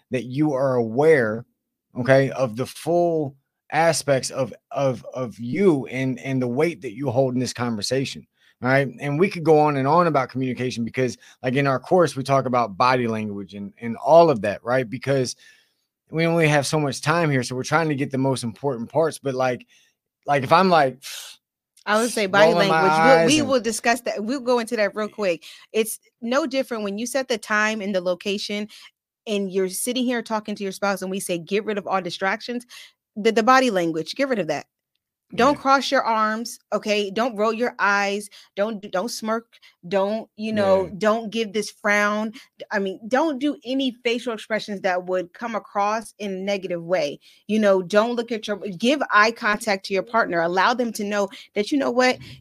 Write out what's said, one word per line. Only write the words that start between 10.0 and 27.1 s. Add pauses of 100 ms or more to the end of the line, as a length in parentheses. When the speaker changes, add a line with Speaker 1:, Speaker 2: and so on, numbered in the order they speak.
Speaker 1:
about
communication
because, (240)
like,
in
our
course,
we
talk
about
body
language
and,
and
all
of
that,
right?
Because (720)
we
only
have
so
much
time
here,
so
we're
trying
to
get
the
most
important
parts.
But,
like, (600)
like,
if
I'm
like, (840)
Speaker 2:
I
would
say
body
Speaker 1:
rolling
my
Speaker 2:
language.
We'll,
Speaker 1:
eyes
Speaker 2:
we
Speaker 1:
and
Speaker 2:
will
discuss
that.
We'll
go
into
that
real
quick. (300)
It's (220)
no
different
when
you
set